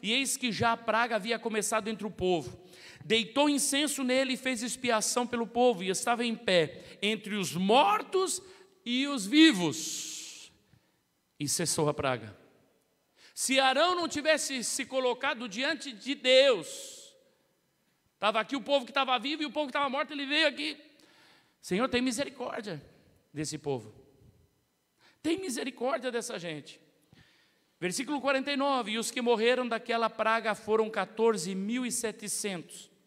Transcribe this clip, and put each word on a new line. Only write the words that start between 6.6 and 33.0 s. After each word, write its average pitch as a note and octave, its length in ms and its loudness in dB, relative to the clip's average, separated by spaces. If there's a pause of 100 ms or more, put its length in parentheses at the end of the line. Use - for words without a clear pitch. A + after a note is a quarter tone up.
entre G#3 340 -2
os D#3+ 200 -2
mortos E4+ 840 2 (440)
e B3+ 220 0
os C4+ 180 -4
vivos. - 1300 4 (880)
E D3 80 -4
cessou D#3 400 0
a D3+ 60 2
praga. B2+ 440 -4 (960)
Se - 240 0
Arão C4+ 380 4
não F4 100 0
tivesse C#4 600 0
se - 200 -4
colocado B3+ 640 -2
diante C4+ 460 -4
de A3 200 -6
Deus, C4 1000 2 (1040)
tava G#3+ 220 2
aqui A#3 160 -4
o B3 40 -4
povo C4 240 0
que A3 60 -18
tava C4 260 0
vivo D4 260 -4
e - 20 -4
o C#4 60 -8
povo D4+ 160 -2
que B3 60 -12
tava C#4+ 160 0
morto, C#4+ 220 -4
ele C#4+ 140 -6
veio D4+ 240 2
aqui. D4 280 -8 (840)
Senhor, G#3+ 260 0
tem B3 140 2
misericórdia A#3+ 840 -6 (500)
desse D3+ 240 -6
povo. B2 400 -6 (1200)
Tem E4+ 160 -2
misericórdia C4 720 -4
dessa A3+ 300 -6
gente. D#3 400 -10 (1000)
Versículo A#3 440 -4
quarenta C4+ 320 0
e - 20 0
nove. C4 360 0
E A3 60 -2
os A3 140 -4
que B3+ 100 -4
morreram A#3+ 460 2
daquela A3+ 420 0
praga A3 460 0
foram A3 340 0
quatorze G3 640 0
mil A3 320 -2
e A#3+ 60 -4
setecentos. G#3 960 -6 (180)